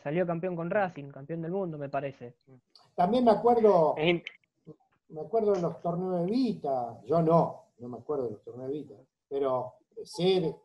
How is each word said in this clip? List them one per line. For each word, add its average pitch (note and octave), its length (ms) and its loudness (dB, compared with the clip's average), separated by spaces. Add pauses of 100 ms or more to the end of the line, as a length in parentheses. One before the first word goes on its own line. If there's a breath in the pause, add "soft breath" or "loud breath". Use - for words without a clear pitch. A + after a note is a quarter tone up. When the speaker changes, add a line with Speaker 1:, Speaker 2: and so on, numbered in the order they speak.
Speaker 1:
salió F3 240 0
campeón F3 300 -4
con E3 140 -4
Racing, F#3 400 -2
campeón C#3+ 320 -10
del D#3+ 100 -6
mundo, F3+ 260 -4
me C#3+ 100 -8
parece. C#3 460 -8 (600 soft breath)
Speaker 2:
También A3 300 2
me A3+ 60 6
acuerdo, G#3 680 6
Speaker 3:
Es D#3 120 0
in- E3+ 140 2 (840)
Speaker 2:
me D#3 140 -12
acuerdo G#3 320 0
de F3+ 80 0
los E3 180 -4
torneos F3 400 -2
de E3+ 100 -2
Vita. D3+ 760 -2
Yo E3 160 2
no, D#3+ 420 4 (140)
no A#2+ 100 -14
me A#2+ 100 -12
acuerdo C3+ 280 -4
de A2 60 -4
los G2+ 120 -16
torneos B2+ 260 -14
de D3+ 80 -6
Vita. C3 160 -14 (340)
Pero, C#3 460 -2 (220)
eh, - 80 -12
sé F3+ 360 0
de-, D#3+ 240 -2